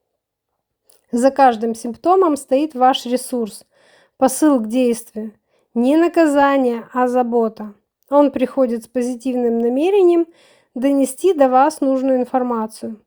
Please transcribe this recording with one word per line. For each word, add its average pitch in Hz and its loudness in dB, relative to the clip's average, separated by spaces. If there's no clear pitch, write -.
За 247 2
каждым 233 2
симптомом 330 0
стоит 285 -4
ваш 254 0
ресурс, 240 -6
посыл 262 2
к 214 -6
действию. 226 -4
Не 247 2
наказание, 277 2
а 247 0
забота. 233 -2
Он 285 4
приходит 247 -2
с - -20
позитивным 240 -4
намерением 339 2
донести 277 0
до 277 4
вас 262 2
нужную 262 0
информацию. 233 -6